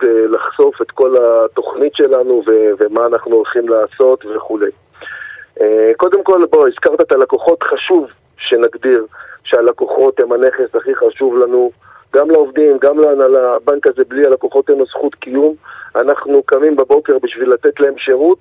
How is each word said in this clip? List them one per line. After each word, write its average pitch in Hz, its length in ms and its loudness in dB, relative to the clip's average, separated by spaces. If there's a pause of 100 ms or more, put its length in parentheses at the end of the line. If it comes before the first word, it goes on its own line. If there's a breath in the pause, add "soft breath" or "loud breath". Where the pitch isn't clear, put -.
אה, 113 260 2
לחשוף 131 540 -2
את - 80 -8
כל 131 260 -2
התוכנית 117 800 0
שלנו 127 520 0
ו-, 110 320 2
ומה 107 280 -2
אנחנו 117 300 -2
הולכים 117 320 -2
לעשות 117 560 0 (120)
וכולי. 104 340 -6 (920 loud breath)
אה, 110 360 2
קודם - 280 0
כל, 185 260 2
בוא, 139 180 4
הזכרת 170 320 -2
את 160 120 0
הלקוחות, - 500 0
חשוב 151 440 -2 (300)
שנגדיר 117 720 -2 (380 loud breath)
שהלקוחות 123 760 0
הם 120 120 0
הנכס 127 420 -2
הכי 127 200 -2
חשוב 123 420 -2
לנו, 123 340 0 (440 soft breath)
גם 147 160 2
לעובדים, 151 500 2
גם 143 180 2
להנהלה. 135 560 2
הבנק 143 320 -2
הזה, 131 220 0
בלי 139 180 0
הלקוחות 135 440 0
אין 139 80 2
לו 131 80 0
זכות - 280 -6
קיום. 143 400 -2 (420 loud breath)
אנחנו 139 460 0
קמים 147 340 0
בבוקר 139 460 0
בשביל 127 300 -4
לתת 139 280 0
להם 139 180 0
שירות 143 420 0